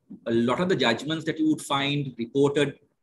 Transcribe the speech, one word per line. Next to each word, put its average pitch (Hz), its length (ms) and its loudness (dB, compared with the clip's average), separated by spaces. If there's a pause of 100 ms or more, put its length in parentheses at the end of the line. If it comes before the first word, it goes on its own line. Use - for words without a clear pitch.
(280)
a - 40 -2
lot 117 280 2
of 180 100 0
the 185 60 2
judgments 131 500 0
that 156 140 -6
you 156 100 2
would 151 120 0
find 143 560 -2
reported 139 600 2 (260)